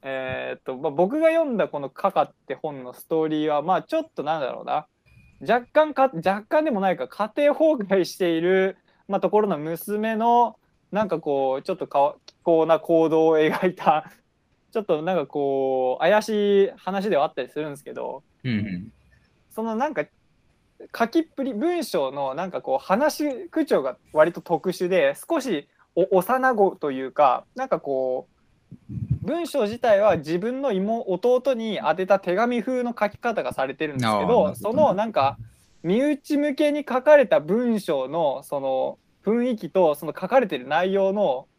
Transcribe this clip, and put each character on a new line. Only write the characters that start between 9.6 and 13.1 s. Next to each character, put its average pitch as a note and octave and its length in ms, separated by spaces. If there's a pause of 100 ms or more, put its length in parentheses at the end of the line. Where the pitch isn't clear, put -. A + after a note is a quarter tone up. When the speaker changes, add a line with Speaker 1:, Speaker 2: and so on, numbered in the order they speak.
Speaker 1:
の、 A#3 460 (320)
な G#3 120
ん G3 40
か E3+ 100
こ C3+ 420
う、 - 20
ち - 80
ょ F3+ 40
っ - 20
と C#3 120
か C#3+ 120
わ-、 D3 240
気 - 200
候 D#3+ 220
な D#3+ 120
行 D#3+ 300
動 D#3+ 180